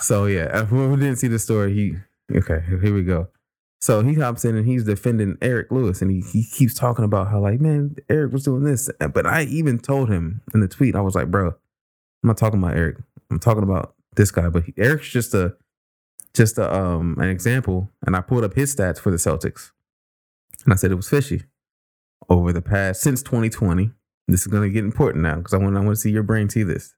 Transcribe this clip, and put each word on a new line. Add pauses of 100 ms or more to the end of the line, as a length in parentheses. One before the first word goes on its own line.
so
yeah,
uh,
whoever
didn't
see
the
story,
he, (400)
okay,
here
we
go. (540)
So
he
hops
in
and
he's
defending
Eric
Lewis,
and
he,
he
keeps
talking
about
how,
like,
"Man, (140)
Eric
was
doing
this." (100)
But
I
even
told
him (120)
in
the
tweet,
I
was
like,
"Bro,
I'm (720)
not
talking
about
Eric. (320)
I'm
talking
about (220)
this
guy."
But
he,
Eric's
just
a, (800)
just
a,
um,
an
example. (120)
And
I
pulled
up
his
stats
for
the
Celtics, (920)
and
I
said
it
was
fishy (840)
over
the
past,
since
twenty
twenty. (360)
This
is
gonna
get
important
now
'cause
I
wanna,
I
wanna
see
your
brain
see
this.